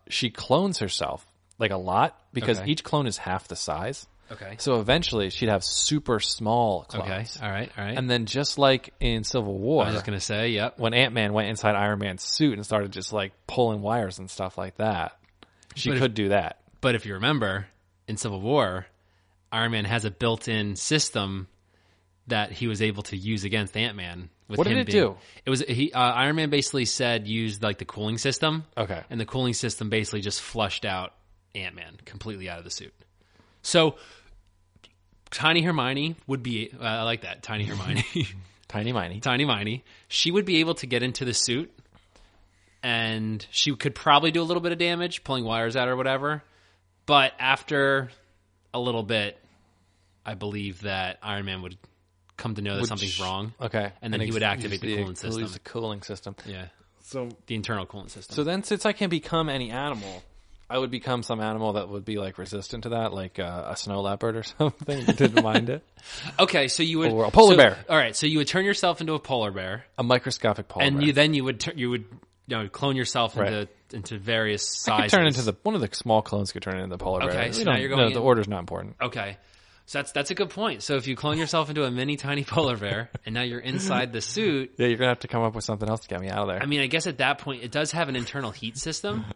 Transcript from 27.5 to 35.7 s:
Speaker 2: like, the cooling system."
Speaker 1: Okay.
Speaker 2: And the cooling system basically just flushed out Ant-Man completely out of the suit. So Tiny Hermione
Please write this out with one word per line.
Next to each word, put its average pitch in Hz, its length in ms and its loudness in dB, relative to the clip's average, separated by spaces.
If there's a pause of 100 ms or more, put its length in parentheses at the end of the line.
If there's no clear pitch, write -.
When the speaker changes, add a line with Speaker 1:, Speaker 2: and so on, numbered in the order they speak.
Speaker 2:
like, 104 160 0
the 95 80 -12
cooling 107 320 -4
system." 156 460 0 (120)
Speaker 1:
Okay. 98 320 -4
Speaker 2:
And 123 100 -6
the 113 60 -4
cooling 123 300 -2
system 110 340 -4
basically 107 320 -2
just 101 220 -4
flushed 107 420 -4
out 92 300 -4 (400)
Ant-Man 87 500 -12
completely 98 460 -12
out 85 80 -10
of 85 60 -16
the 92 60 -16
suit. - 220 -12 (680)
So 160 340 4 (1300)
Tiny 165 320 4
Hermione 151 540 0 (100)